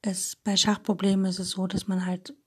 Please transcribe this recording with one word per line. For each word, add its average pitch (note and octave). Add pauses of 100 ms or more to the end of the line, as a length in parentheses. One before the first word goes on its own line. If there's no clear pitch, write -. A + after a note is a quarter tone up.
es, F#3
bei G3+
Schachproblemen G3
ist F#3
es F#3
so, F#3
dass F#3+
man F#3
halt F#3 (120)